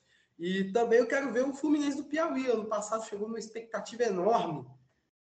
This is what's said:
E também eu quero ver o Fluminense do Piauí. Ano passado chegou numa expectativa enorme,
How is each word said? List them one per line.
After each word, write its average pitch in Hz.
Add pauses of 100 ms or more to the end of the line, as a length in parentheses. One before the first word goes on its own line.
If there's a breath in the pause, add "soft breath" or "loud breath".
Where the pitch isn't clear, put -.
(380)
E 190
também 226
eu 247
quero 277
ver 247
o 277
Fluminense 294
do 302
Piauí. 294
Ano 220
passado 220
chegou 208
numa 226
expectativa 226
enorme, 185 (680)